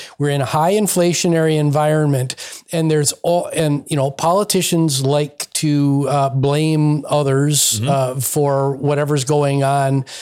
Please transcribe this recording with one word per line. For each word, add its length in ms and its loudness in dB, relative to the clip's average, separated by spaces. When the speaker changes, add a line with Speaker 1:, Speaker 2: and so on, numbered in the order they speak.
Speaker 1:
we're 100 0
in 140 0
a 20 -2
high 300 0
inflationary 840 2
environment, 800 0
and 200 -2
there's 220 0
all, 320 0
and, 340 -2
you 80 -2
know, 140 0
politicians 920 0
like 520 -2
to, 560 0
uh, 180 0
blame 800 0
others, 720 0
Speaker 2:
Mm-hmm. 80 -4
Speaker 1:
uh, 320 0
for 560 0
whatever's 480 0
going 380 0
on, 420 0